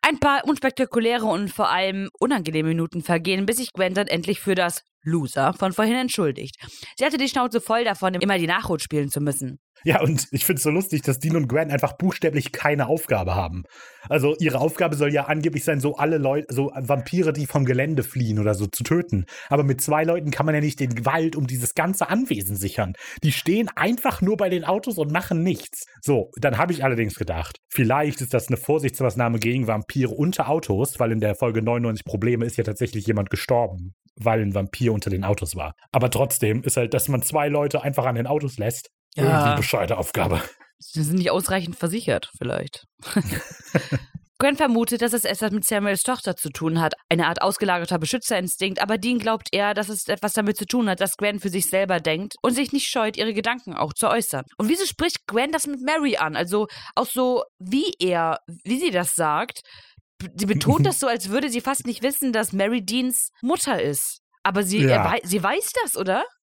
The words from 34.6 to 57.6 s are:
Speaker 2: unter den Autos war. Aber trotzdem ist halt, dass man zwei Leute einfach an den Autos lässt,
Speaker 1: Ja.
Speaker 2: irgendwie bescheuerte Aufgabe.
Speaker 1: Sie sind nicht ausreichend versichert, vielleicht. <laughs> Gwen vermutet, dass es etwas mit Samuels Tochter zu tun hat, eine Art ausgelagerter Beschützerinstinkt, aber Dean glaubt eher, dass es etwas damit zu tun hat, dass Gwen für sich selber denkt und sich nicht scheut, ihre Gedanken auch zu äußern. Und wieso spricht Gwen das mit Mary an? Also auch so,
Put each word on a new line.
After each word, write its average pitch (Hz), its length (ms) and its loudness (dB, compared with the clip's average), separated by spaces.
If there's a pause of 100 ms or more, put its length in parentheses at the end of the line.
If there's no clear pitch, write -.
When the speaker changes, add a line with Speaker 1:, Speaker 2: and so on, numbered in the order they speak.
Speaker 2:
unter 101 160 -2
den 95 140 -2
Autos 95 320 -2
war. 76 180 -8 (180)
Aber 123 180 2
trotzdem 120 520 0
ist - 160 -2
halt, 120 160 0
dass 127 140 0
man 131 120 0
zwei 147 300 0
Leute 147 320 0
einfach 139 240 0
an 123 80 0
den 117 140 -2
Autos 143 300 -2
lässt, - 300 -4 (280)
Speaker 1:
Ja. 151 240 4
Speaker 2:
irgendwie 147 220 4
bescheuerte - 340 0
Aufgabe. 87 440 0 (380)
Speaker 1:
Sie - 240 -6
sind 156 160 0
nicht 175 120 0
ausreichend 175 460 -2
versichert, 170 600 -2
vielleicht. - 460 -6 (160)
<laughs> - 240 0 (1160)
Gwen 277 160 4
vermutet, 233 440 2
dass 226 120 2
es 240 120 0
etwas 202 280 -2
mit 208 120 -2
Samuels 202 380 0
Tochter 247 340 -2
zu - 140 -6
tun 160 300 0
hat, 156 140 2 (140)
eine 165 200 4
Art 170 120 -2
ausgelagerter 180 580 0
Beschützerinstinkt, 190 840 -2
aber 208 160 0
Dean 233 200 0
glaubt 220 340 -2
eher, 202 220 0
dass 202 140 -2
es 208 200 -6
etwas 208 240 -2
damit 214 240 0
zu 202 100 -6
tun 240 240 0
hat, 180 100 -2
dass 190 160 0
Gwen 208 240 -2
für 196 80 -4
sich 180 220 -2
selber 190 300 2
denkt 165 420 -2
und 240 120 2
sich 262 180 -2
nicht 277 160 0
scheut, 220 280 0
ihre 220 160 -2
Gedanken 226 420 -2
auch 151 200 -2
zu - 140 0
äußern. - 360 0 (140)
Und 214 100 0
wieso 349 180 2
spricht - 420 -4
Gwen 254 240 0
das 311 160 -2
mit 277 120 -6
Mary 285 360 2
an? 156 200 -2
Also 202 300 0 (300)
auch 247 100 0
so, 254 380 0 (160)